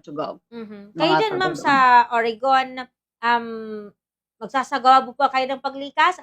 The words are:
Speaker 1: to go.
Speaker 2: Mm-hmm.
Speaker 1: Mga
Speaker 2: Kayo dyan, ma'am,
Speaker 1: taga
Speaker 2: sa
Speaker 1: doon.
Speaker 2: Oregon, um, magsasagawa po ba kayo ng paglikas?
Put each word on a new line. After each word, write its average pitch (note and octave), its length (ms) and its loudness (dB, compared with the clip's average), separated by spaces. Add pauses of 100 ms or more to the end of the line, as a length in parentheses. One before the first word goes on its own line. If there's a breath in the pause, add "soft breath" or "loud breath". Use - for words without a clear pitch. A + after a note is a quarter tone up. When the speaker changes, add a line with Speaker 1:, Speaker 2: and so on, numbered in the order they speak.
Speaker 1:
to D#3 80 -16
go. D3 240 -8 (160)
Speaker 2:
Mm-hmm. G#3 400 -16
Speaker 1:
Mga - 80 -8
Speaker 2:
Kayo D#4+ 200 2
dyan, G#4+ 200 -2
ma'am, F#4 120 -2
Speaker 1:
taga C#4+ 80 -12
Speaker 2:
sa D4 160 0
Speaker 1:
doon. B3 400 6
Speaker 2:
Oregon, B3+ 500 0 (540)
um, A#3 260 0 (960)
magsasagawa C4 640 2
po A#3+ 80 -14
ba C#4 160 0
kayo C4 240 -2
ng C4 80 -8
paglikas? C#4+ 600 -2